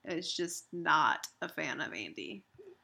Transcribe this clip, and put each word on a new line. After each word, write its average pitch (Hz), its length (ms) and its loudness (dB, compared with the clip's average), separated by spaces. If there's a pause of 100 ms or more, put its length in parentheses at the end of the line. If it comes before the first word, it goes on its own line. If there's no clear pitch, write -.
is 180 280 -4
just 175 380 -4
not 156 560 4 (140)
a 165 80 -4
fan 139 320 -4
of - 120 -6
Andy. 101 500 -8 (400)